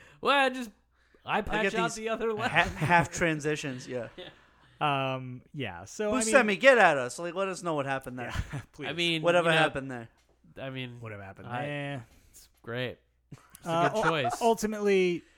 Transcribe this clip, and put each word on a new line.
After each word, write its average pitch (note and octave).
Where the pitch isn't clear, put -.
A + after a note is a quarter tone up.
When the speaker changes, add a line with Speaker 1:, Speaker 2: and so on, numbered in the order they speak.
Speaker 1:
"Well, B3
I C4+
just B3+
eye D3+
Speaker 2:
I'll G#3+
Speaker 1:
patch G#3
Speaker 2:
get G3
Speaker 1:
out A3+
Speaker 2:
these A3+
Speaker 1:
the A3
other A3
Speaker 2:
ha-, A3
Speaker 1:
lens." F3+
Speaker 2:
half E3
transitions, D3
yeah. B2
Speaker 1:
<laughs> -
Speaker 3:
Um, C3
yeah, G2
so, G#3+
I B3
mean A3+
Speaker 2:
Buscemi, G#3+
get B3+
at F3
us. B2
Like, E3+
let F#3+
us F#3
know E3+
what C#3+
happened C3
there. A#2+
Speaker 3:
<laughs> -
Yeah, C3+
please. -
Speaker 1:
I D3
mean, E3+
Speaker 2:
Whatever E3+
Speaker 1:
you D#3+
know, D#3+
Speaker 2:
happened C#3+
there. A#2
Speaker 1:
I C3+
mean, B2+
Speaker 3:
Whatever A2
happened G2
Speaker 1:
I B2
Speaker 3:
there. C#3+
Speaker 1:
It's -
great. A#2
It's -
a E3+
Speaker 3:
Uh, E3+
Speaker 1:
good -
Speaker 3:
ul-, A3
Speaker 1:
choice. D#3+
Speaker 3:
ultimately, G#3